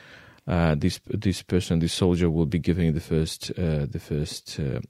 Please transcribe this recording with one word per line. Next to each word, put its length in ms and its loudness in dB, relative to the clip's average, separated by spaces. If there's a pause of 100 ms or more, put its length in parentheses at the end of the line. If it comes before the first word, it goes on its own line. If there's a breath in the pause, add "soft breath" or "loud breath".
(480 loud breath)
uh, 260 4
this, 320 0
this 380 -2
person, 340 0
this 160 2
soldier, 340 4
will 200 2
be 100 0
giving 360 2
the 60 -2
first, 520 -2
uh, 340 -2
the 140 -8
first, 600 -6
uh, 200 -4 (100)